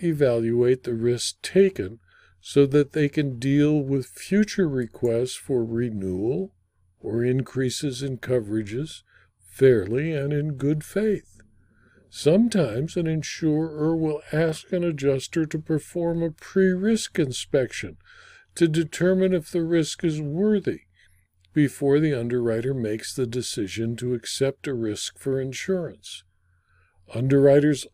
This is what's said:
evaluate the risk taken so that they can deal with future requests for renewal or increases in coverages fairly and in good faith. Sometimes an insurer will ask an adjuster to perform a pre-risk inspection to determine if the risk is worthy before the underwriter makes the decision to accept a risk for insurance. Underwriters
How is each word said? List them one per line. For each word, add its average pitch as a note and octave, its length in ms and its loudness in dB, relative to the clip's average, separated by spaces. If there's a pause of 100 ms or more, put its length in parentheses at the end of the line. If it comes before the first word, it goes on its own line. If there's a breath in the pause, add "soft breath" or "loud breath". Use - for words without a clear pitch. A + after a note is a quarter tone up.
evaluate B2 800 2
the B2 120 -6
risk A#2 460 -2
taken F#3 600 0 (400 soft breath)
so - 260 4
that C#3 260 2
they D3+ 160 0
can C#3 300 -4
deal D3 420 2
with C3+ 260 -2
future G3+ 640 0
requests B2 680 -2
for B2 280 -2
renewal A2+ 880 -2 (460)
or A2+ 240 -4
increases C3 800 -2
in C3+ 160 -6
coverages A2 840 -4 (480 soft breath)
fairly C3 640 2
and C#3+ 180 -4
in D3 200 -2
good C#3+ 300 -2
faith. - 600 -4 (640 soft breath)
Sometimes E3 880 2
an F3 100 0
insurer D#3 880 0
will D#3 280 -2 (100)
ask D#3+ 400 -2
an F3+ 120 0
adjuster C#3+ 600 0
to D#3 140 -4
perform E3+ 640 -2
a E3 80 -2
pre-risk F#3+ 880 0
inspection B2+ 800 -2 (560 loud breath)
to E3+ 120 4
determine F3+ 680 0
if E3 160 -4
the F3 120 -2
risk E3 400 0
is D#3 180 -2
worthy D#3+ 640 0 (680 soft breath)
before C#3+ 480 2
the D3+ 180 2
underwriter A#2+ 540 0
makes A2+ 420 -4
the B2+ 120 -2
decision A2+ 680 -4
to B2 180 -4
accept C3+ 520 -4
a D3 60 -4
risk A2+ 460 -6
for C3+ 220 -4
insurance. C3+ 840 -8 (920)
Underwriters C#3 800 4